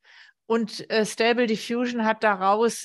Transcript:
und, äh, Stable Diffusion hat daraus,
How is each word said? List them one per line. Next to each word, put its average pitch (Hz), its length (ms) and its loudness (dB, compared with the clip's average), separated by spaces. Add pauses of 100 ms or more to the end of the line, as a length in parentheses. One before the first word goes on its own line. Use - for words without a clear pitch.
(460)
und, 226 460 -2
äh, 220 140 2
Stable 233 420 2
Diffusion 240 560 -2
hat 220 200 -2
daraus, 208 600 2